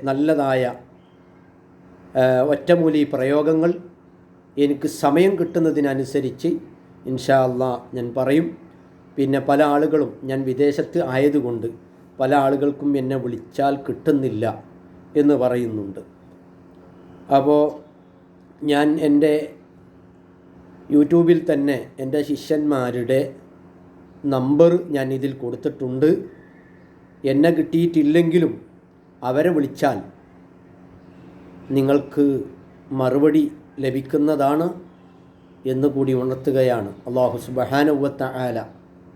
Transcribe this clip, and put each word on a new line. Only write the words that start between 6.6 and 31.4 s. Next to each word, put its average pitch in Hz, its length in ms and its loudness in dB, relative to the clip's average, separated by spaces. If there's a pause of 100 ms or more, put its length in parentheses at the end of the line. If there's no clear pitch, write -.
ഇൻഷാ 131 380 0
അള്ളാ 127 280 -2 (220)
ഞാൻ 123 140 -6 (100)
പറയും. 139 280 2 (720)
പിന്നെ 139 240 0
പല 143 240 2
ആളുകളും, 147 480 2 (120)
ഞാൻ 135 200 -4
വിദേശത്ത് 143 560 -2 (140)
ആയതുകൊണ്ട് 127 540 0 (520)
പല 131 160 0
ആളുകൾക്കും 143 600 0
എന്നെ 131 200 -2
വിളിച്ചാൽ 127 580 -4
കിട്ടുന്നില്ല 131 680 -2 (720)
എന്ന് 147 200 4
പറയുന്നുണ്ട്. 113 680 -2 (1400)
അപ്പോൾ 147 260 4 (1000)
ഞാൻ 147 260 2 (120)
എൻ്റെ 151 340 4 (1600)
YouTube-ൽ 165 500 4 (100)
തന്നെ 143 280 0 (220)
എൻ്റെ 135 240 -4
ശിഷ്യന്മാരുടെ 135 960 -2 (1040)
നമ്പർ 143 480 4 (240)
ഞാൻ 135 180 -2
ഇതിൽ 135 200 -4
കൊടുത്തിട്ടുണ്ട്. 127 760 -2 (1120)
എന്നെ 143 260 4
കിട്ടിയിട്ടില്ലെങ്കിലും 165 1040 2 (680)
അവരെ 139 340 0
വിളിച്ചാൽ 135 420 -2 (1700)